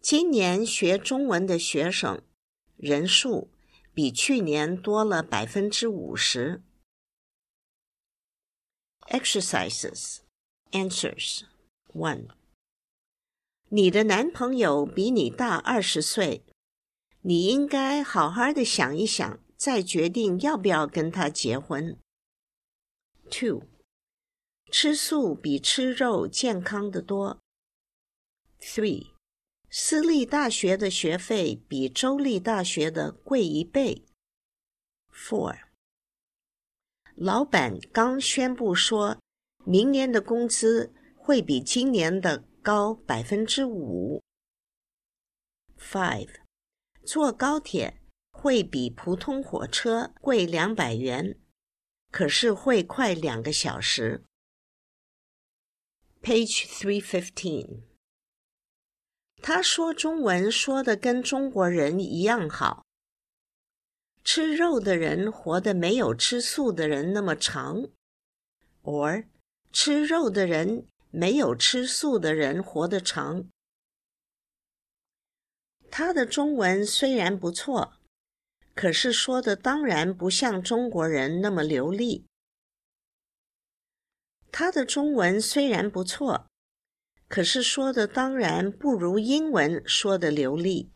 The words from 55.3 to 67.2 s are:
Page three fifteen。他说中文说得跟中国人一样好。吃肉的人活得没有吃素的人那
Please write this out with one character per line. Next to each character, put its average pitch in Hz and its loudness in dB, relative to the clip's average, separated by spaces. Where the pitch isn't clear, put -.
Page 226 0
three 202 -2
fifteen。 170 -6
他 339 0
说 330 0
中 320 -2
文 190 2
说 269 0
得 240 2
跟 247 0
中 269 -2
国 190 2
人 170 2
一 165 -2
样 208 2
好。 - -2
吃 311 2
肉 339 2
的 190 2
人 165 0
活 175 -2
得 202 0
没 180 2
有 175 2
吃 240 0
素 269 0
的 165 0
人 151 0
那 208 0